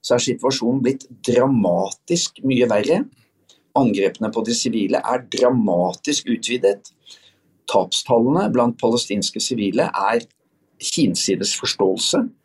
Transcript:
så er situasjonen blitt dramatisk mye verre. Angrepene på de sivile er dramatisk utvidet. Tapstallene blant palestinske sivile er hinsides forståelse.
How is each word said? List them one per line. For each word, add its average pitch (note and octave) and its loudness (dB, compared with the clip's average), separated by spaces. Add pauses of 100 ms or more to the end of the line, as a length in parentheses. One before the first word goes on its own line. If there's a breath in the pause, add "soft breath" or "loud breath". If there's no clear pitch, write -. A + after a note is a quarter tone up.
så B2 2
er A#2+ 0
situasjonen B2 0
blitt C3+ -2 (160)
dramatisk A#2 0
mye B2 4
verre. A2+ 2 (760 soft breath)
Angrepene G#2+ 0
på A2+ -4
de A#2 -2
sivile A2 0
er B2 -4
dramatisk A2 0
utvidet. A#2 -2 (800 loud breath)
Tapstallene A#2+ 2
blant A#2+ 0
palestinske A2+ -2
sivile A2+ -2
er A2 -2 (580)
hinsides F#2+ 0
forståelse. - 0 (220)